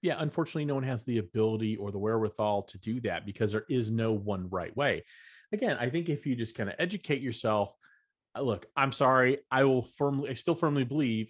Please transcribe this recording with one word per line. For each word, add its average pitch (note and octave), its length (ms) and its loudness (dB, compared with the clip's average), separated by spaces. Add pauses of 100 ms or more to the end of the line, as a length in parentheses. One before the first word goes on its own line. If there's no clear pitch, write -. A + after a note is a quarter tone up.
Yeah, E3+ 160 0
unfortunately, D3+ 480 -2
no D3 100 -2
one C3+ 80 -2
has B2+ 200 -4
the A#2 160 0
ability A2 580 0
or G2+ 140 -6
the G2 80 -6
wherewithal G#2+ 640 0
to - 160 -16
do A#2 220 -4
that F2+ 240 -4
because G2+ 260 -2
there G#2+ 180 -2
is A#2+ 220 0
no A2+ 220 0
one G2 360 -4
right F2+ 260 -4
way. B2+ 280 0 (480)
Again, G#3+ 280 0
I A#2+ 100 0
think E3 200 -2
if - 160 -4
you C3+ 100 0
just A#2 200 -6
kinda G2+ 260 -6
educate D#3+ 400 -2
yourself, A2 540 0 (600)
uh, B2 60 -6
look, A2+ 240 -2 (100)
I'm C3+ 160 4
sorry, C3 480 4 (120)
I C3 140 4
will C3 180 4
firmly, C#3+ 460 -2
I C3 40 -6
still D#3+ 220 0
firmly D3 300 2
believe A#2+ 440 0